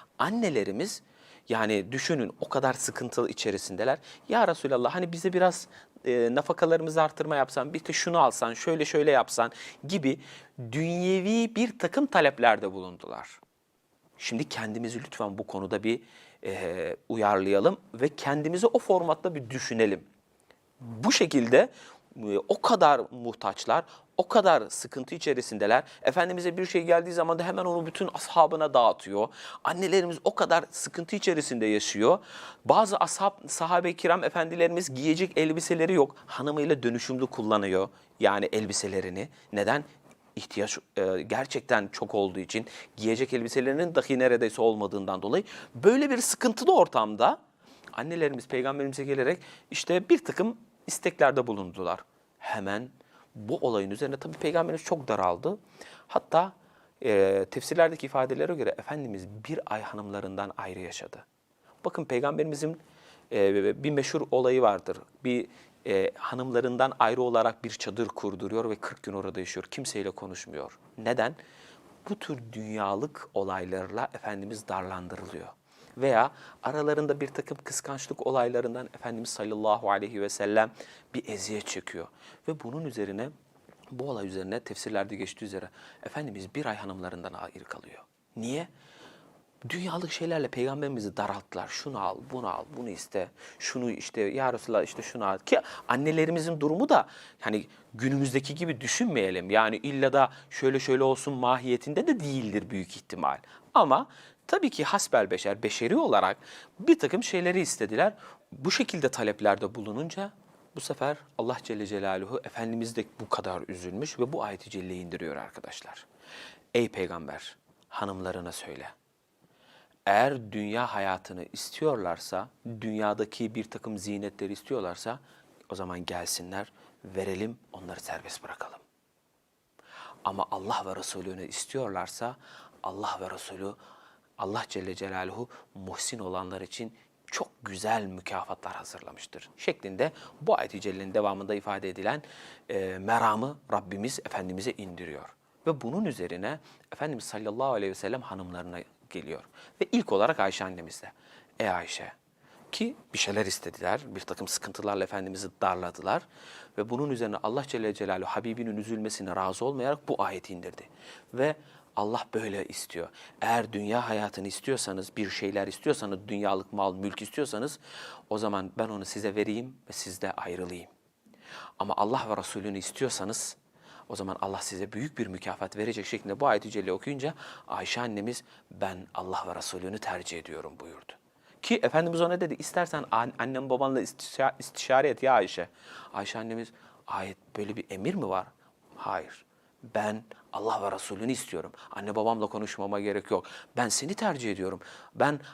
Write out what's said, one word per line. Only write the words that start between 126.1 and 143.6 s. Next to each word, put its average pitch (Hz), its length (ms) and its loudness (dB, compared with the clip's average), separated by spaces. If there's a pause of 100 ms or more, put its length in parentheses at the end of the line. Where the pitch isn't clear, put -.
verelim, 95 540 -4 (140)
onları 90 260 -14
serbest - 440 -10
bırakalım. - 360 -14 (1400)
Ama 98 280 -2
Allah 101 340 -2
ve 95 100 -6
Resulü'nü 92 520 -8
istiyorlarsa 117 880 -6 (480)
Allah 95 380 -6
ve 92 80 -8
Resulü, 98 440 -10 (640)
Allah 107 320 -4
Celle 92 260 -6
Celaluhu 95 540 -8 (260)
muhsin 92 440 -8
olanlar 92 420 -6
için 113 360 -10 (300)
çok - 220 -6 (140)
güzel 107 420 -2
mükafatlar 92 680 -8
hazırlamıştır." - 840 -16
şeklinde 104 540 -2 (300)
bu 175 160 4
ayet-i - 240 -4
cellenin 95 320 -6
devamında 101 420 0
ifade 98 340 -6
edilen, 104 340 -4 (460)
e, 95 280 -4
meramı 110 600 0 (140)